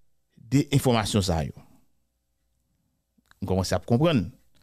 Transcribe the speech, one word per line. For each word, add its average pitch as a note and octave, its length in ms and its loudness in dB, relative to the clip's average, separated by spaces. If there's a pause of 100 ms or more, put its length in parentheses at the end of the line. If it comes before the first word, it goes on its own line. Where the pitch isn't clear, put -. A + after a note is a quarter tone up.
(360)
des B2 360 -2
informations A2+ 500 2
ça E2 220 0
yo. » - 80 -8 (1900)
On G2 40 -6
commence F#2 260 -2
à F2+ 60 0
comprendre. A#2+ 480 0 (360)